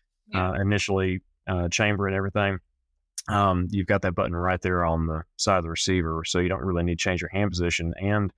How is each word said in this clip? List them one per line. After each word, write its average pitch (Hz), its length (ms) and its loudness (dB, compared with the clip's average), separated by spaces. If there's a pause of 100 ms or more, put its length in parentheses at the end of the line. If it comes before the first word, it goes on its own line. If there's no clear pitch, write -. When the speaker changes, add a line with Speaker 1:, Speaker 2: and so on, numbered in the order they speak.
(280)
Speaker 1:
Yeah. 92 240 -2
Speaker 2:
uh, - 20 -2
initially, 95 680 2 (240)
uh, 90 220 0
chamber 101 400 0
and 95 80 0
everything. 98 440 0 (680)
Um, 92 420 2
you've 98 160 0
got 101 180 2
that 92 120 -2
button - 200 -2
right 90 260 0
there 90 240 0
on 82 220 0
the 80 160 -4 (120)
side 98 220 2
of 87 60 0
the 82 60 -8
receiver, 82 560 0
so - 140 0
you 90 80 2
don't 90 160 -2
really 87 200 0
need 87 140 0
to - 60 -6
change 90 180 -2
your 85 80 -8
hand 98 220 -2
position. 87 500 -2
And 101 360 0